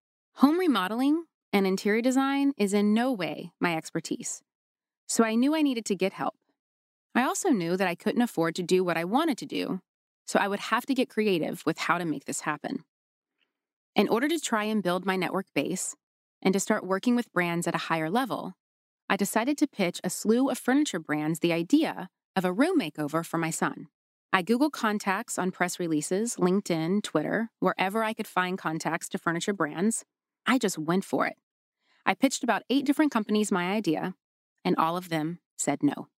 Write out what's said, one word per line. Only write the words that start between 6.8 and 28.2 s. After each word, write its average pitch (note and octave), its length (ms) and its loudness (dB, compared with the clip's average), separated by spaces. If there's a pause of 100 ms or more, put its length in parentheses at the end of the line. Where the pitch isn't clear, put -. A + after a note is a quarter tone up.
I A#3+ 80 2
also F4+ 280 0
knew F3+ 260 2
that F#3+ 100 2
I F3 80 -2
couldn't - 280 0
afford E3 340 0
to F#3 80 -4
do F#3 180 4
what F3 140 0
I E3 80 -2
wanted B3+ 340 0
to - 80 -10
do, F3+ 340 -4 (460)
so - 120 2
I G3+ 100 2
would G3+ 100 -2
have - 280 -4
to C4+ 80 0
get B3 160 0
creative F#3 560 0
with D#3+ 100 0
how E3+ 220 0
to F3 80 -4
make - 180 -4
this - 160 -8
happen. - 420 -6 (1120)
In G3+ 140 4
order A#3+ 180 2
to D#4+ 140 0
try G#3+ 240 -2
and G#3+ 180 -2
build F3+ 220 0
my F#3+ 120 0
network F#3 380 -4
base - 400 -4 (460)
and F#3+ 140 2
to G3 60 0
start G#3+ 260 -2
working F#3+ 280 0
with A#3+ 200 -2
brands E3+ 340 -2
at E3+ 60 0
a - 180 -4
higher D#3+ 160 -2
level, F#3 460 -4 (520)
I G3 100 0
decided A3+ 420 0
to D4 80 2
pitch - 360 -2
a F#3 60 -2
slew A#3+ 400 2
of B3 80 0
furniture C4+ 420 0
brands D3+ 420 -2
the E3+ 120 2
idea F3 560 0 (260)
of F#3 120 0
a F3+ 80 0
room D4+ 260 2
makeover D#3 420 -2
for - 140 -6
my E3 140 0
son. - 380 -4 (440)
I F#3 100 4
Googled B3 300 2
contacts G#3 680 -2
on F#3 120 0
press - 280 -2
releases, F3+ 580 -2
LinkedIn, F3+ 680 0
Twitter, E3 480 -2 (100)
wherever F#3+ 420 0
I A3 120 -2
could G#3+ 120 -8